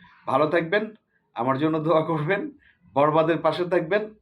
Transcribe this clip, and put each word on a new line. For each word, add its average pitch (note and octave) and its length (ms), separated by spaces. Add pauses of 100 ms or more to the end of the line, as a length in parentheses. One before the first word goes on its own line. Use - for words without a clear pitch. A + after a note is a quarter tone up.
(260)
ভালো C3+ 200
থাকবেন, F3 480 (400)
আমার C3 240
জন্য D#3 200
দোয়া D#3+ 220
করবেন, D#3+ 500 (440)
বরবাদের D#3 440
পাশে D#3+ 260
থাকবেন। F3+ 580